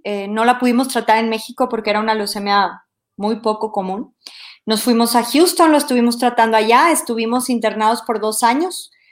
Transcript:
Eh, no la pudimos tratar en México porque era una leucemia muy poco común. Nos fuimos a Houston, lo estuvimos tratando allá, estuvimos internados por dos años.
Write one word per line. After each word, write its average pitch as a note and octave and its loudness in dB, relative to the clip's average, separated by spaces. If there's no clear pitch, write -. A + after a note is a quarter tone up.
Eh, G3+ -6
no A3 -2
la A#3+ 4
pudimos B3 2
tratar A3 0
en A3+ 0
México A#3 -4
porque G#3+ -4
era G#3 0
una A3 0
leucemia G3+ -2
muy A3 -4
poco G#3+ -4
común. G3 -6
Nos G#3+ -2
fuimos A#3 2
a A#3 2
Houston, D#4+ 4
lo D4+ 4
estuvimos A#3+ 0
tratando A3+ 2
allá, A#3+ 4
estuvimos A#3+ -2
internados A3 -2
por G#3+ -4
dos G#3+ -2
años. C#4+ -2